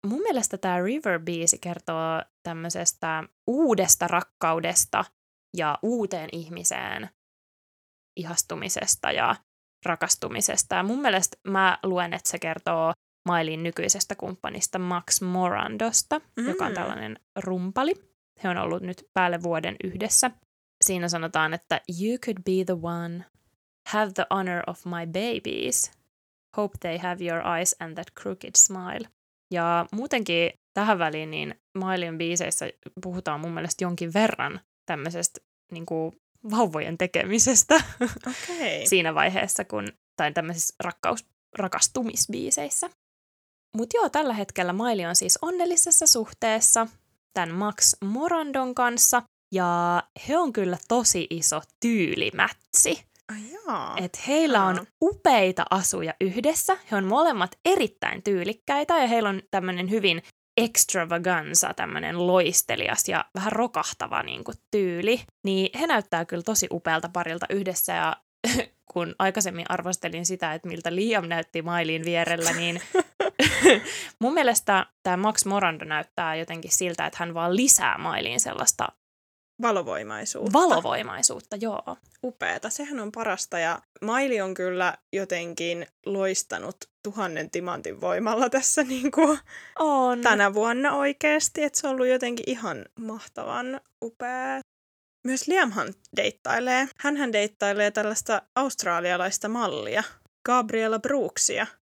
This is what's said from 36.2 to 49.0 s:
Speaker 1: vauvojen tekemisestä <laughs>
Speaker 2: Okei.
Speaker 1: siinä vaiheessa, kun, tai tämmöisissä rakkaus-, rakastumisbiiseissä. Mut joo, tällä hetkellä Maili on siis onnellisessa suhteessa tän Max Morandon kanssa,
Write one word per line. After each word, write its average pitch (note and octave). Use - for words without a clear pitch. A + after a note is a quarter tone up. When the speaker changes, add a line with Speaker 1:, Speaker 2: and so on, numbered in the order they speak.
Speaker 1:
vauvojen E3
tekemisestä A3
<laughs> D#4
Speaker 2:
Okei. B3+
Speaker 1:
siinä E3
vaiheessa, F#3
kun, G#2
tai D3+
tämmöisissä E3
rakkaus-, F3
rakastumisbiiseissä. A3+
Mut A3+
joo, A4+
tällä D4
hetkellä F#3+
Maili G#3
on F3
siis F3+
onnellisessa E4+
suhteessa A3+
tän E3+
Max G#3
Morandon C4+
kanssa, A#3+